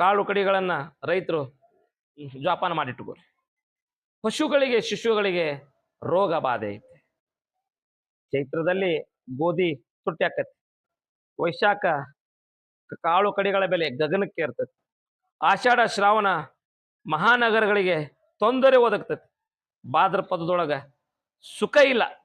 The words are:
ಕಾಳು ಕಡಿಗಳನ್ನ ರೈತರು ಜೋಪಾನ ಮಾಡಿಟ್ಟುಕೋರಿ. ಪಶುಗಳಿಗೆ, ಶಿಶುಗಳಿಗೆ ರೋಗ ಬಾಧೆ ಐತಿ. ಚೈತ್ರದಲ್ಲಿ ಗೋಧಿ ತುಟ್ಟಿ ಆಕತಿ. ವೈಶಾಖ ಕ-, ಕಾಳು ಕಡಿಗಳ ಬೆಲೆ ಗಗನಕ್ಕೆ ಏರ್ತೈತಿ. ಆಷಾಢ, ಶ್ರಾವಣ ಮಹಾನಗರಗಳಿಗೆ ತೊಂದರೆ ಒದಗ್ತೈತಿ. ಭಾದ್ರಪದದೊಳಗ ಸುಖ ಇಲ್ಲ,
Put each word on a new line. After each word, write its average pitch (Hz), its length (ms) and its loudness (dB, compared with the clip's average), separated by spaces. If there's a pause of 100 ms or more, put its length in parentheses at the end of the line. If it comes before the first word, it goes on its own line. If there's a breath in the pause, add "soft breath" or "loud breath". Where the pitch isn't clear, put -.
ಕಾಳು 196 240 2
ಕಡಿಗಳನ್ನ 190 460 0 (340)
ರೈತರು 165 360 -2 (1000)
ಜೋಪಾನ 175 300 -2
ಮಾಡಿಟ್ಟುಕೋರಿ. 131 500 -8 (1000)
ಪಶುಗಳಿಗೆ, 269 560 2
ಶಿಶುಗಳಿಗೆ 202 680 0 (560)
ರೋಗ 165 320 0
ಬಾಧೆ 117 400 -2
ಐತಿ. - 240 -20 (1300)
ಚೈತ್ರದಲ್ಲಿ 160 720 -2 (360)
ಗೋಧಿ 170 320 0 (340)
ತುಟ್ಟಿ 180 200 -4
ಆಕತಿ. - 300 -6 (880)
ವೈಶಾಖ 175 420 0 (1040)
ಕ-, - 120 -14
ಕಾಳು 190 300 0
ಕಡಿಗಳ 196 340 0
ಬೆಲೆ 170 240 -2
ಗಗನಕ್ಕೆ 151 520 -2
ಏರ್ತೈತಿ. - 340 -8 (640)
ಆಷಾಢ, 196 440 4
ಶ್ರಾವಣ 202 400 2 (840)
ಮಹಾನಗರಗಳಿಗೆ 208 960 2 (320)
ತೊಂದರೆ 262 360 4
ಒದಗ್ತೈತಿ. 208 520 0 (640)
ಭಾದ್ರಪದದೊಳಗ 175 800 0 (840)
ಸುಖ - 180 -2
ಇಲ್ಲ, 269 260 6 (220)